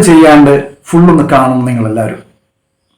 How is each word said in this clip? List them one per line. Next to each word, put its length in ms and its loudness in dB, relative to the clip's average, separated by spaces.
ചെയ്യാണ്ട് 460 4
ഫുൾ 240 2
ഒന്ന് 200 0
കാണണം 360 -2
നിങ്ങളെല്ലാവരും. 520 -6